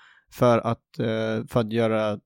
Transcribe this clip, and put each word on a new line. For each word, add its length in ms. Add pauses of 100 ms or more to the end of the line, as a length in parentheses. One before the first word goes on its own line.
(320)
För 280
att, 400
eh, 480
för 120
att 120
göra, 540